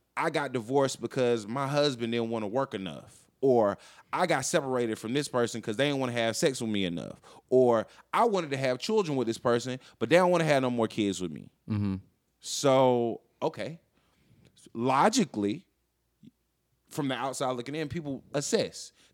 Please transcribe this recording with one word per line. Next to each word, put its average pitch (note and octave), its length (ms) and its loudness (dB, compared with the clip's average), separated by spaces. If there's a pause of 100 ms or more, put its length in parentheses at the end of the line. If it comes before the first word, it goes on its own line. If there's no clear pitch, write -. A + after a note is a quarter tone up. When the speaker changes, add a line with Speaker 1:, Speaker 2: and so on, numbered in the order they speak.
(160)
Speaker 1:
I D#3+ 140 -2
got C#3+ 240 -4
divorced C3 480 0
because A#2+ 440 0
my C3+ 220 -4
husband C3+ 440 0
didn't A#2 180 -2
wanna A2 180 -4
work C3 240 -4
enough," E2+ 420 -10 (280)
or, A2+ 340 4 (340)
"I D#3+ 160 0
got C#3+ 200 0
separated B2+ 520 -2
from A2+ 140 -8
this C#3 160 -2
person A#2+ 320 -2
'cause G#2+ 160 -6
they C3+ 120 2
didn't C#3 120 -2
wanna B2 120 -4
have A2+ 220 0
sex C3+ 280 0
with A2+ 80 -2
me G2+ 160 0
enough," E2 340 -8 (300)
or, B2 360 6 (280)
"I G3+ 100 4
wanted F#3 280 0
to C#3 40 -2
have C3 220 -2
children F#3 400 0
with A#2+ 80 0
this A2 120 -2
person, B2 400 0 (200)
but A#2 100 -2
they D#3+ 80 6
don't F3+ 140 6
wanna E3+ 140 2
have C#3+ 180 4
no B2+ 80 0
more A#2 180 2
kids G2 320 -2
with F2+ 100 -6
me." A1+ 200 -14 (180)
Speaker 2:
Mm-hmm. G2+ 280 -2 (440)
Speaker 1:
So, B2+ 800 2 (220)
okay. C#3+ 380 -6 (960)
Logically, C3+ 880 0 (1200)
from D3 200 -4
the C3 60 -2
outside B2+ 380 -4
looking B2+ 220 -8
in, D#3 140 -6
people D3 340 -8 (120)
assess, D3 580 -2 (220)